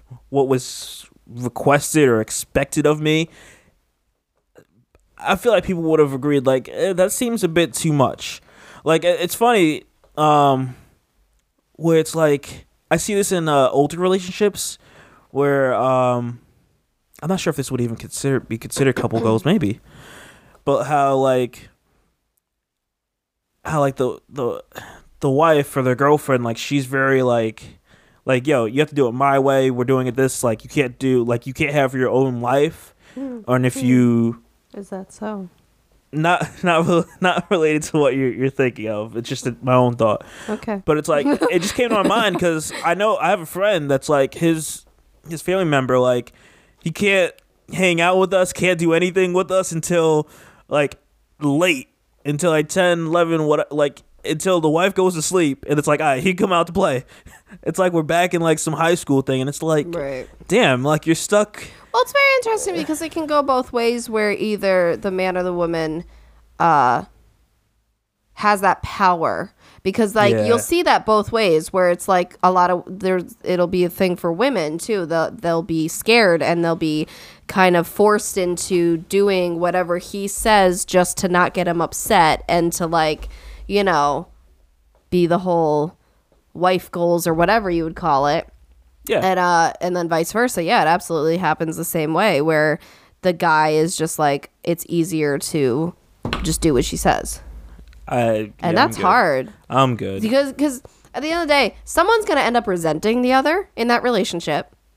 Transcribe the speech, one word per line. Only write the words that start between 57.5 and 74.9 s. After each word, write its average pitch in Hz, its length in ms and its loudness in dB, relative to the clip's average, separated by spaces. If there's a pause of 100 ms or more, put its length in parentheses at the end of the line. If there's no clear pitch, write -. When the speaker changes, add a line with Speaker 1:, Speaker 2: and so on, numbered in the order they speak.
Speaker 1:
It's - 160 -4
like 185 120 2
we're 165 120 2
back 170 280 0
in, 175 80 0
like, 160 200 2
some 160 140 -4
high 165 200 2
school 139 280 0
thing, 131 180 -2
and 131 80 -4
it's 143 120 -8
like, 160 300 0
Speaker 2:
Right. 139 380 -8 (180)
Speaker 1:
damn, 151 380 2
like, 151 200 0
you're 160 120 2
stuck. - 440 0 (320)
Speaker 2:
Well, 480 100 2
it's 494 100 -6
very 554 240 2
interesting 453 400 -4
because 302 260 -6
it 311 80 -8
can 320 160 -6
go 294 160 0
both 262 300 -2
ways, 233 360 -2
where 214 220 0
either 190 680 0
the 202 140 -6
man 185 260 -2
or 180 60 -2
the 180 100 -4
woman, 165 520 -4 (560)
uh, 147 460 2 (1300)
has 208 260 0
that 190 220 0
power, 165 680 -2 (300)
because, 202 320 -2
like, 214 180 4
Speaker 1:
Yeah. 214 140 0
Speaker 2:
you'll 233 140 2
see 339 240 0
that 240 200 2
both 214 280 0
ways, 208 400 2
where 185 180 2
it's 175 160 -4
like 180 340 0
a 185 120 4
lot 180 180 2
of, 180 160 -2
there's, 185 560 -4
it'll 175 240 0
be 180 180 0
a 170 60 -2
thing 180 240 0
for 170 180 -4
women 170 460 -2
too. 196 260 -4